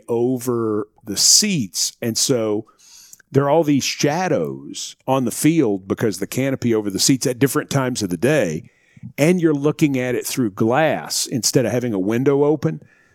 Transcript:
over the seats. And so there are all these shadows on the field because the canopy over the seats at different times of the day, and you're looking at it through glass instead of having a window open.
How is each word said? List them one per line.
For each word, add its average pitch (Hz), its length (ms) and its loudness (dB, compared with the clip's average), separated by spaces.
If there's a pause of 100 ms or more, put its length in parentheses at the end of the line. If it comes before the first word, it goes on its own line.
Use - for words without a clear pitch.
over 117 800 -2 (160)
the 98 140 -8
seats. - 840 2
And 113 160 -2
so 110 500 0 (640)
there 135 140 2
are 143 60 0
all 160 140 4
these 143 200 2
shadows 123 1120 -4 (100)
on 131 200 0
the 113 40 -2
field 120 560 0
because 101 320 -2
the 95 80 -6
canopy 127 480 -2
over 107 140 0
the 95 100 -2
seats 135 280 2
at 127 120 -4
different 135 300 0
times 127 340 -2
of 95 60 -2
the 85 80 -4
day, 110 540 0 (480)
and 175 200 4
you're 160 140 2
looking 143 460 0
at 123 160 -2
it 98 120 -4
through 113 260 -2
glass 117 760 0
instead 120 400 0
of 101 60 -2
having 120 200 -2
a 98 60 -2
window 135 460 2
open. 156 360 0 (340)